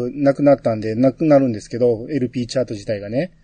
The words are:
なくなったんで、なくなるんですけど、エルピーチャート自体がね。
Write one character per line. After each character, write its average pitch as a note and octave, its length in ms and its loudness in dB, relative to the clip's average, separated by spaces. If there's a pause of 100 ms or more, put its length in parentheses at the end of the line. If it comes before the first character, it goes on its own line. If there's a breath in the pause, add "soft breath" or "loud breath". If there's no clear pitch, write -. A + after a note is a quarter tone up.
(120)
な C#3 220 2
く D3 80 -4
な C#3+ 120 6
っ C3+ 80 2
た A2+ 120 0
ん G#2+ 60 -4
で、 A2 140 -4
な C3 180 2
く - 120 -4
な D3 140 6
る C3+ 100 2
ん A#2 40 -2
で G2+ 80 -8
す - 80 -14
け A#2 100 -6
ど、 A#2+ 320 0
エ D3 80 -4
ル B2 120 -2
ピ A#2+ 120 -6
ー A#2 40 -6
チ - 120 -6
ャ B2+ 40 2
ー - 20 -6
ト A#2 100 -8
自 G2 120 -10
体 G#2 140 -4
が G2+ 100 -10
ね。 D3 220 -4 (120)